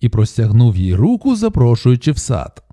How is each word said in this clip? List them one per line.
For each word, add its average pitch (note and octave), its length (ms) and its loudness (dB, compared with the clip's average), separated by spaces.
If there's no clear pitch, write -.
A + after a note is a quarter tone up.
і B2 80 0
простягнув A2 680 0
їй F#2 180 0
руку, A3+ 420 0
запрошуючи B2+ 760 0
в - 60 -6
сад. - 440 -6